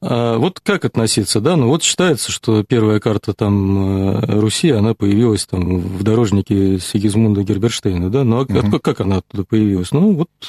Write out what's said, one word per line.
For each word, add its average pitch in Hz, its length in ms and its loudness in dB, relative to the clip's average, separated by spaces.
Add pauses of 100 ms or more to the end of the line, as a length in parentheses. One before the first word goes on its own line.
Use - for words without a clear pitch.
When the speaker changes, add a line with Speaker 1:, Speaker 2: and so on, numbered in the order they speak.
Speaker 1:
А 120 360 0
вот 165 220 -2
как 190 260 -2
относиться, 110 560 -2
да? 165 140 2
Ну 123 120 2
вот 165 140 0
считается, - 500 0
что 107 320 0
первая 107 360 2
карта 104 340 -2
там, 98 800 0
э, 101 240 0
Руси, 110 300 2
она 110 240 2
появилась 104 500 0
там 90 340 -2
в 92 240 -6
дорожнике 98 760 2
Сигизмунда 104 640 0
Герберштейна, 98 640 -2
да? 131 160 0
Ну 117 160 2
а 135 100 -2
Speaker 2:
Мгм. 104 200 0
Speaker 1:
как, - 120 0
как - 200 -2
она 95 160 0
оттуда 92 260 -6
появилась? 101 480 0
Ну 190 220 2
вот, 160 160 -2 (180)